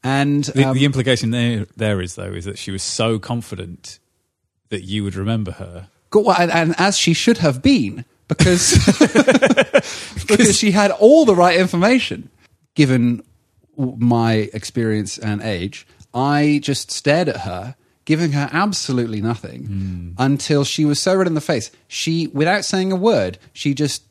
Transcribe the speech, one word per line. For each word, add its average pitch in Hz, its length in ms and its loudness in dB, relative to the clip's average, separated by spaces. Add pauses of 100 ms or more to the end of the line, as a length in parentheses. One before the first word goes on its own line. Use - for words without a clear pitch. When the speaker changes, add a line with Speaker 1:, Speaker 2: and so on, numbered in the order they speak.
Speaker 1:
And, 139 420 0
Speaker 2:
The, 139 200 2
Speaker 1:
um, 131 120 0
Speaker 2:
the 135 80 2
implication 127 460 0
there, 120 360 -2 (100)
there 104 240 -2
is, 87 140 -8
though, 95 180 -10
is 87 140 -10
that 98 120 -12
she - 120 -12
was 95 120 -8
so 113 360 -2
confident 95 800 -10 (720)
that 95 140 -8
you 101 180 -6
would 95 140 -6
remember 104 360 -4
her. 90 360 -18 (220)
Speaker 1:
Go-, 214 100 4
well, 202 200 2
and, 175 120 2
and 170 260 2
as 190 180 2
she - 160 2
should 226 260 2
have 139 220 0
been, 135 440 0 (240)
because, 180 580 4
<laughs> - 0 -
Speaker 2:
<laughs> - 1400 2
Speaker 1:
because 208 300 4
she 208 140 2
had 202 220 4
all 294 340 8
the 208 80 4
right 175 240 4
information. 190 720 0 (440)
Given 123 480 2 (540)
w-, 127 220 -4
my 113 560 2
experience 107 640 -4
and 107 240 -6
age, 98 440 -8 (280)
I 143 480 2
just - 280 -6
stared 156 380 0
at 113 100 -4
her, 101 360 -10 (320)
giving 156 260 0
her 143 200 -2
absolutely 131 680 -2
nothing, 120 460 -6
Speaker 2:
Hmm. 95 500 -8
Speaker 1:
until 143 480 0
she 151 220 -2
was 147 140 0
so 190 140 0
red 190 120 2
in 165 80 -2
the 151 80 -2
face. 120 280 -4 (180)
She, 165 400 -4
without 170 360 0
saying 190 280 -2
a 190 40 -2
word, 151 400 0 (160)
she 139 220 -4
just 143 360 -4